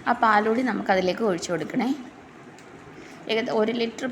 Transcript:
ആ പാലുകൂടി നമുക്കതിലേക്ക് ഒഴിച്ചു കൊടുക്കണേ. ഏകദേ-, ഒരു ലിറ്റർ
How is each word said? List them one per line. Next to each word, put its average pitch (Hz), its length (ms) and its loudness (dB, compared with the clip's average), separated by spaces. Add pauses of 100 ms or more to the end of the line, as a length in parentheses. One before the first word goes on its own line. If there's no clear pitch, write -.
ആ 262 40 4 (120)
പാലുകൂടി 220 460 4
നമുക്കതിലേക്ക് 196 600 2
ഒഴിച്ചു 175 220 -2
കൊടുക്കണേ. 185 360 -2 (1400)
ഏകദേ-, 220 300 -2
ഒരു 220 200 2
ലിറ്റർ 233 320 -4